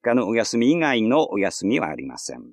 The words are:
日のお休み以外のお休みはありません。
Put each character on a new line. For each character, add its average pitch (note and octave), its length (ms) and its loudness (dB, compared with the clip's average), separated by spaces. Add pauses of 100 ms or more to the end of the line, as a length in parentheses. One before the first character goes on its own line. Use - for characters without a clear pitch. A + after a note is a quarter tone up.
日 A#2+ 140 2
の A2+ 120 2
お A2+ 80 0
休 A#2 220 0
み A#2+ 140 4
以 E3+ 60 4
外 C3+ 260 2
の C3+ 260 2
お G2+ 80 -4
休 F#2+ 300 -2
み B2 120 2
は E2+ 100 -2
あ D2 60 -8
り C2 120 -10
ま B1 100 -14
せ - 180 -12
ん。 - 60 -16 (120)